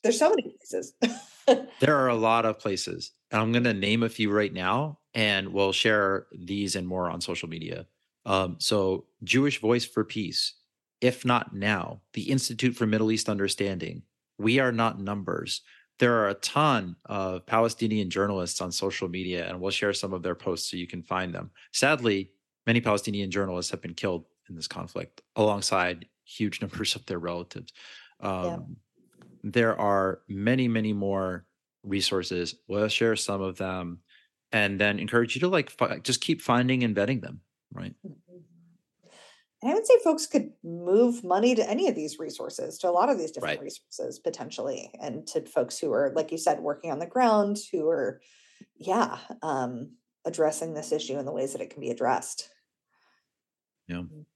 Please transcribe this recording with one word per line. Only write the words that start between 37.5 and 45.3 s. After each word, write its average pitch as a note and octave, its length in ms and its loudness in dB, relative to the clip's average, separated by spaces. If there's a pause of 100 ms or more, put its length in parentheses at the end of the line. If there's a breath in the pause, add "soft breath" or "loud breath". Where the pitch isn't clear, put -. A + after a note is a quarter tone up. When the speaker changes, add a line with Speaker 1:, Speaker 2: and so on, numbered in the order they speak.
Speaker 2:
right? - 220 -10 (120)
Speaker 1:
Mm-hmm. F3+ 320 -18 (1200 soft breath)
And B3+ 100 0
I - 20 2
would A4 120 0
say B4+ 80 10 (100)
folks D#4 220 2
could - 240 2 (120)
move G3 640 2
money G3+ 300 4
to A3 140 2
any D4 200 2
of G#3 60 0
these D3+ 240 -6
resources, - 600 -8
to F#3 100 0
a F3 40 2
lot F#3+ 160 4
of B3 100 2
these D#3+ 120 -4
different D3 280 -4
Speaker 2:
Right. - 60 -12
Speaker 1:
resources - 540 -10
potentially, - 720 -8 (100)
and D3+ 280 -8
to D#3 180 -2